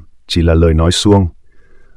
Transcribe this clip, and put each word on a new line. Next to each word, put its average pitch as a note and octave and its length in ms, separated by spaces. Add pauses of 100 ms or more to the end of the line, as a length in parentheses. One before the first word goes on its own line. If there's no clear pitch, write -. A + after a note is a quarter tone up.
(260)
chỉ F2 160
là E2 120
lời E2 200
nói D#2+ 160
suông. G2 380 (680)